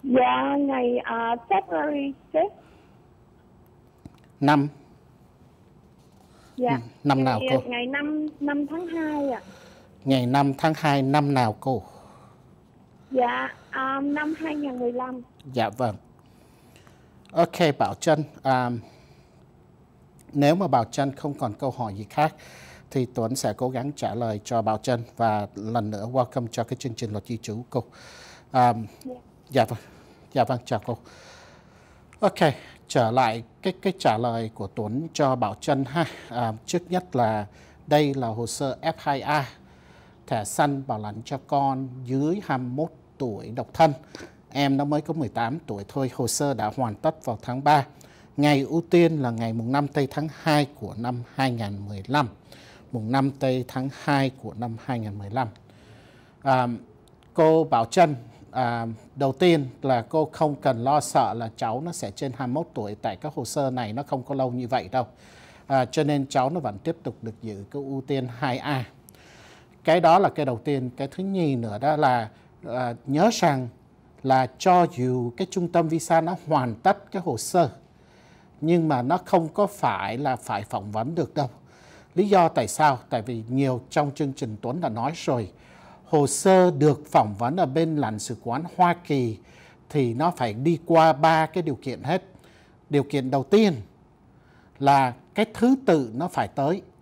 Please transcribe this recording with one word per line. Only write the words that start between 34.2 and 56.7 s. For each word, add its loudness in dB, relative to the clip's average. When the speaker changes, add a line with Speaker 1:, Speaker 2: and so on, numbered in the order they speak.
Speaker 2:
của -8
Tuấn -6
cho 2
Bảo -2
Trân 0
ha. -2
À, -2
trước -4
nhất -4
là 0
đây 4
là -4
hồ -6
sơ -6
F -2
hai -2
A, 0
thẻ -4
xanh 0
bảo -4
lãnh -10
cho -8
con 0
dưới -2
hai -2
mươi -6
mốt -4
tuổi -8
độc -8
thân. 6
Em 2
nó 2
mới 0
có -6
mười -4
tám -4
tuổi -8
thôi, -2
hồ -2
sơ 0
đã -2
hoàn -2
tất -4
vào -4
tháng -8
ba. 6
Ngày 4
ưu 0
tiên 6
là 0
ngày -4
mùng -2
năm 0
tây 0
tháng -6
hai 2
của -10
năm -6
hai 0
ngàn -6
mười -10
lăm. 0
Mùng -4
năm 2
tây 0
tháng -6
hai 0
của -12
năm -8
hai -4
ngàn -8
mười -12
lăm. -2
À, 2